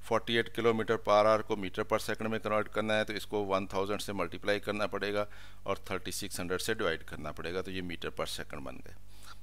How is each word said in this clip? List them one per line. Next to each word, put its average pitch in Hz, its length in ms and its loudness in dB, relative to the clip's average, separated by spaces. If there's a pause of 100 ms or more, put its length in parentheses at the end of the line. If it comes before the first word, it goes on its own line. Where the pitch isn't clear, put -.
फ़ोर्टी 117 340 2
एट 117 200 2
kilometer 113 420 4
per 104 280 8
hour 107 180 6
को 110 120 0
मीटर 101 280 -2
per 107 160 2
second 110 280 -2
में 110 120 0
कन्वर्ट 104 280 2
करना 107 260 0
है, 107 120 4
तो 110 80 -4
इसको 104 300 -2
वन 95 240 2
थाउजेंड 98 320 0
से - 140 -4
मल्टीप्लाई 98 460 0
करना 104 280 -2
पड़ेगा 101 400 -2 (380)
और 98 260 -2
थर्टी 95 200 -4
सिक्स - 280 -6
हंड्रेड 90 200 -2
से 110 160 -2
डिवाइड 87 280 -2
करना 76 280 -6
पड़ेगा, 85 300 -4
तो 92 100 -6
ये 92 100 -4
meter 82 300 -6
per 80 160 -4
second - 320 -6
बन 65 160 -8
गए। - 200 -10 (480)